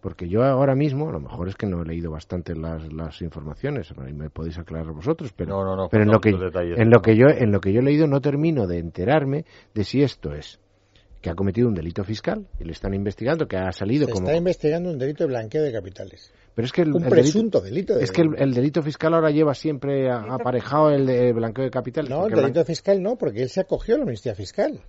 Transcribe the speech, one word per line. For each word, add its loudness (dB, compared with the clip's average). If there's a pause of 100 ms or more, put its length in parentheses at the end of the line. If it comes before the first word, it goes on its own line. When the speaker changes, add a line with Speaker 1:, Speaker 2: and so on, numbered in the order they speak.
Speaker 1:
Porque -8
yo 2
ahora 2
mismo, -2
a -8
lo -6
mejor -8
es -10
que -6
no -4
he -6
leído -6
bastante -8
las, -8
las -10
informaciones, -10 (100)
ahí -12
me -10
podéis -10
aclarar -10
vosotros, -6
pero, -6
Speaker 2:
No, -2
no, -4
no, -4
Speaker 1:
pero 4
en 4
lo 8
que, 4
Speaker 2:
faltan 0
muchos -6
detalles. -2
Speaker 1:
en 6
lo 10
que 6
yo, 8
en 4
lo 2
que 0
yo 4
he 2
leído 4
no 2
termino 0
de -2
enterarme -2 (300)
de -2
si 0
esto -2
es -14 (600)
que -8
ha -6
cometido 0
un 0
delito -6
fiscal -6 (120)
y -10
le -10
están -6
investigando, -2
que -4
ha -2
salido 0
Speaker 3:
Se -4
Speaker 1:
como -2
Speaker 3:
está 2
investigando -2
un -6
delito -4
de -2
blanqueo -4
de 0
capitales. -12 (240)
Speaker 1:
Es -2
que 0
el, 4
Speaker 3:
Un 2
Speaker 1:
el 2
delito, 6
Speaker 3:
presunto 4
delito -4
de 2
Speaker 1:
es -4
que 2
el, 2
el 2
delito 2
fiscal -2
ahora 4
lleva 2
siempre -2
a-, 0
Speaker 4:
Delito -6
Speaker 1:
aparejado 2
el 4
de 4
blanqueo -2
de -4
capitales, -4
Speaker 3:
No, -2
el 0
Speaker 1:
porque 4
Speaker 3:
delito 2
Speaker 1:
blan- 2
Speaker 3:
fiscal 0
no, -2
porque -2
él -2
se -4
acogió -2
a 0
la -2
amnistía -6
fiscal. -4